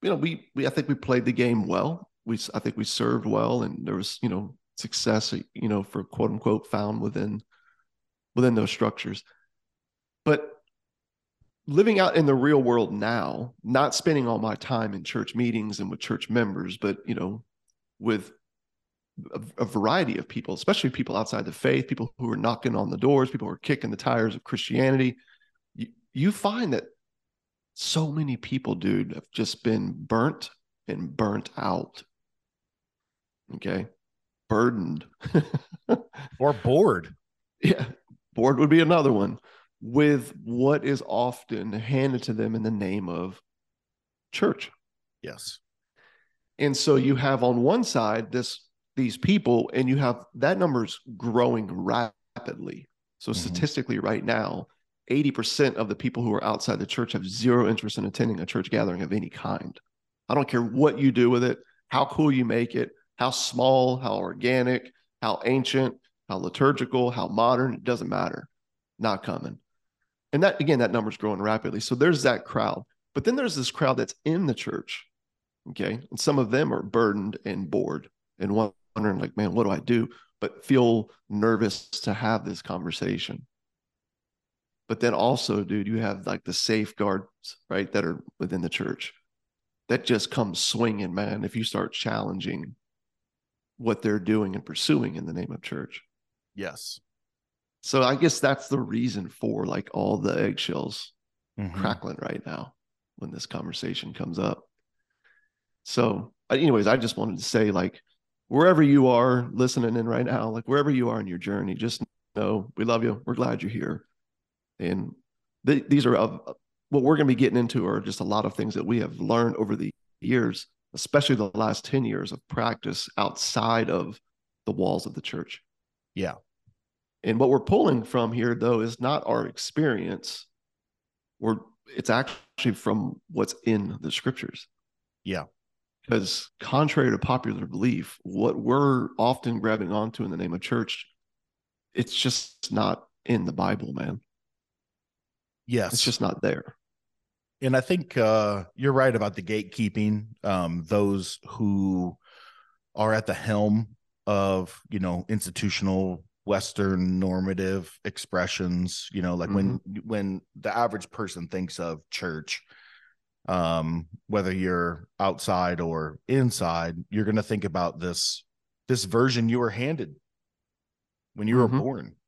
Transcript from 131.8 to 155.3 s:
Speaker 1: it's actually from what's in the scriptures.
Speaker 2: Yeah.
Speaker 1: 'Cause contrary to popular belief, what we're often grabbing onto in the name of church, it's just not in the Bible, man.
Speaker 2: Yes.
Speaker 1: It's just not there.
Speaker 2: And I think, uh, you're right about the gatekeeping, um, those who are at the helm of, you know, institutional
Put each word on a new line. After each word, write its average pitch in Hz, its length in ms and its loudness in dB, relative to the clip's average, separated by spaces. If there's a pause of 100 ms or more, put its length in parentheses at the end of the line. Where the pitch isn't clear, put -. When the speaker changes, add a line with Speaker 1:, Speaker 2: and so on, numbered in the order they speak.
Speaker 1:
it's - 140 -2
actually - 640 0
from - 460 -2 (100)
what's 104 240 -2 (100)
in 104 360 0
the 78 120 -6
scriptures. - 560 -6 (560)
Speaker 2:
Yeah. 90 200 -4 (640)
Speaker 1:
'Cause 101 420 -2 (100)
contrary 139 500 2
to 107 80 0
popular 110 480 -2
belief, 95 560 -2
what 101 340 0
we're 131 520 2 (100)
often 120 420 0
grabbing 104 320 0
onto 107 320 -4
in 98 60 -6
the 80 60 -6
name 87 160 -4
of 92 80 -6
church, - 460 -4 (880)
it's - 200 -2
just - 580 -4
not 101 340 -2 (180)
in 107 200 0
the 87 80 -4
Bible, 95 400 -4
man. 80 280 -8 (1500)
Speaker 2:
Yes. 113 280 0
Speaker 1:
It's - 100 2
just - 160 -2
not - 220 -2
there. - 340 -2 (840)
Speaker 2:
And 131 160 2
I 131 40 6
think, 180 360 -2
uh, 107 480 4 (100)
you're 135 180 0
right 131 220 6
about 101 220 0
the 101 60 -8
gatekeeping, 107 840 0 (160)
um, 87 460 -2
those 101 580 0
who 98 680 0 (800)
are 107 160 2
at 92 140 0
the 92 80 -2
helm 107 640 0 (300)
of, 98 540 0 (100)
you 107 80 -4
know, 92 300 -2
institutional 95 960 -2 (200)